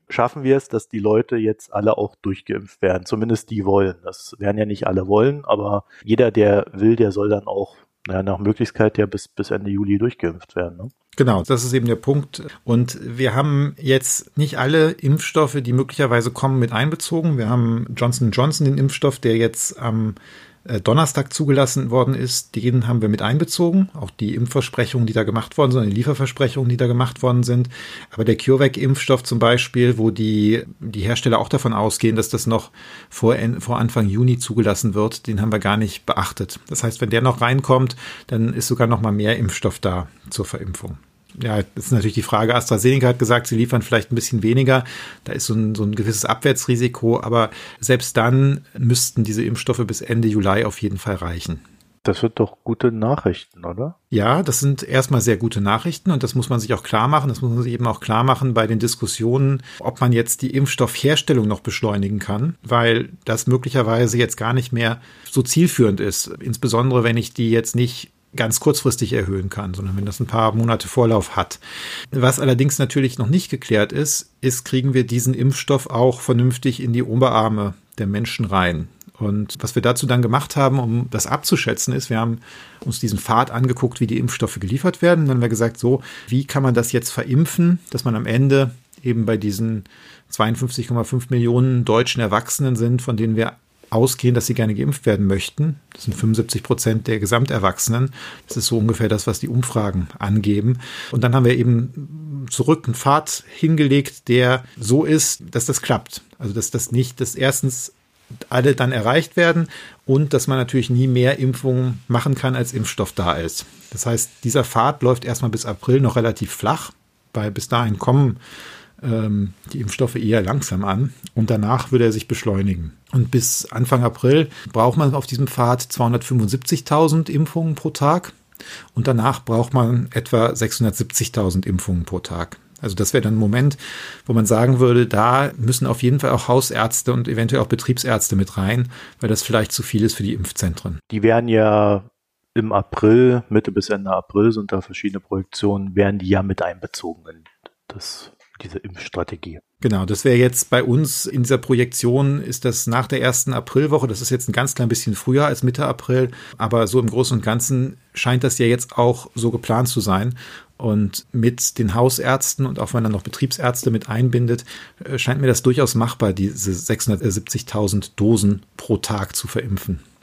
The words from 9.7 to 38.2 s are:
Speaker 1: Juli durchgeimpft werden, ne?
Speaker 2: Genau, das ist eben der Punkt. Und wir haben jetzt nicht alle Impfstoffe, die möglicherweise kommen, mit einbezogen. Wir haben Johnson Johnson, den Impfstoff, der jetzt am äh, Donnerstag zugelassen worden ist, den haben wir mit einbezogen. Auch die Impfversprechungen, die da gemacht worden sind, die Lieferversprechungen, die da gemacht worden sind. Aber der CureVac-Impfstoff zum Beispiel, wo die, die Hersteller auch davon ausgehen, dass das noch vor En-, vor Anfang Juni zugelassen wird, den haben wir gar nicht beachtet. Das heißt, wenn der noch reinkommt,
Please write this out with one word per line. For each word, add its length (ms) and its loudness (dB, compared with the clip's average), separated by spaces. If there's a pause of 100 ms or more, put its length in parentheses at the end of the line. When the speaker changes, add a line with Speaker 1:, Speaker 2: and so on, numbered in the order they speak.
Speaker 1:
Juli 280 0
durchgeimpft 580 -4
werden, 220 -6
ne? 100 -14 (280)
Speaker 2:
Genau, 260 4
das 220 0
ist 100 -4
eben 120 2
der 100 2
Punkt. 460 -4 (220)
Und 380 0
wir 320 -2
haben 440 0
jetzt 600 0
nicht 200 0
alle 340 4
Impfstoffe, 680 0
die 120 -4
möglicherweise 580 0
kommen, 300 0
mit 120 0
einbezogen. 640 0
Wir 120 -2
haben 380 0 (100)
Johnson 340 0
Johnson, 340 0
den 140 2
Impfstoff, 400 0
der 180 2
jetzt 420 -2
am 360 -2 (500)
äh, 160 -4
Donnerstag 520 0
zugelassen 580 0
worden 240 2
ist, 420 -6
den 300 0
haben 160 2
wir 60 2
mit 140 0
einbezogen. 720 2
Auch 160 -10
die 240 -4
Impfversprechungen, 720 -2
die 60 -2
da 120 2
gemacht 320 -4
worden 160 4
sind, 140 2
die 100 0
Lieferversprechungen, 720 0
die 80 2
da 100 2
gemacht 360 0
worden 200 2
sind. 260 0 (420)
Aber 140 -4
der 120 4
CureVac-Impfstoff 840 2
zum 160 -4
Beispiel, 600 2
wo 120 2
die, 540 2 (140)
die 220 -8
Hersteller 380 2
auch 100 -2
davon 240 0
ausgehen, 440 0
dass 120 0
das 180 -4
noch 240 -2 (380)
vor 280 2
En-, 240 -2
vor 180 -4
Anfang 300 0
Juni 300 2
zugelassen 560 0
wird, 320 -2
den 140 -2
haben 120 0
wir 80 0
gar 160 0
nicht 300 -4
beachtet. 600 -4
Das 140 -6
heißt, 180 -4
wenn 100 -2
der 120 2
noch 180 0
reinkommt, 560 2 (300)